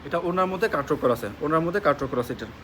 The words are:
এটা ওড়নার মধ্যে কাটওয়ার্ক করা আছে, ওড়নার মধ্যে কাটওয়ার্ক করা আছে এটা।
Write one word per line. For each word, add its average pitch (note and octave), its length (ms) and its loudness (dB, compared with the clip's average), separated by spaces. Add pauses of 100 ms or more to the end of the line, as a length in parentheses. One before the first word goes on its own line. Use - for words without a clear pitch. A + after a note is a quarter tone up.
এটা E3+ 140 -2
ওড়নার F3+ 280 2
মধ্যে F#3 220 0
কাটওয়ার্ক D3 320 0
করা B2 120 4
আছে, A2+ 160 -2 (120)
ওড়নার D#3 200 2
মধ্যে F3 200 0
কাটওয়ার্ক C#3 300 2
করা B2 100 0
আছে A#2+ 120 -4
এটা। A#2 140 -6 (180)